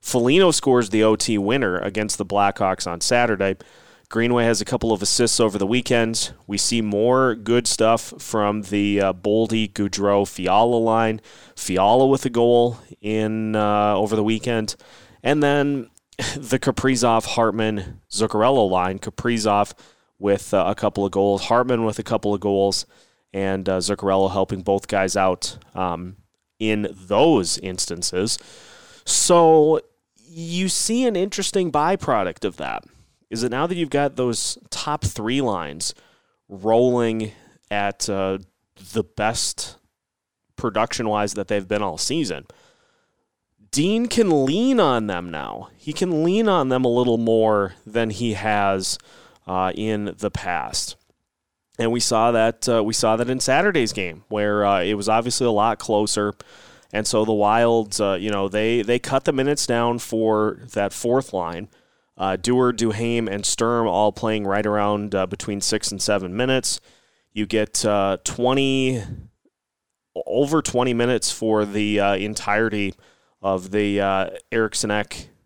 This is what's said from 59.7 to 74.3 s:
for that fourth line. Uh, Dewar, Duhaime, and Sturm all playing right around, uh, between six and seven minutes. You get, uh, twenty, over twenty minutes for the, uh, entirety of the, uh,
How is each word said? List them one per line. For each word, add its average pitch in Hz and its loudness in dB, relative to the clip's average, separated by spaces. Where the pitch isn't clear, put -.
for 110 0
that 101 -2
fourth 127 -2
line. 87 -6
Uh, 95 -2
Dewar, 123 2
Duhaime, 117 -2
and 101 -6
Sturm 117 0
all 101 2
playing 110 -4
right 101 0
around, 104 0
uh, 95 0
between 101 -8
six - -4
and 98 -8
seven 95 -2
minutes. 127 -2
You 107 -4
get, 107 -2
uh, 98 0
twenty, 131 0
over 143 0
twenty 123 0
minutes 120 0
for 110 0
the, 104 -2
uh, 98 2
entirety 104 -2
of 95 -2
the, 101 0
uh, 95 0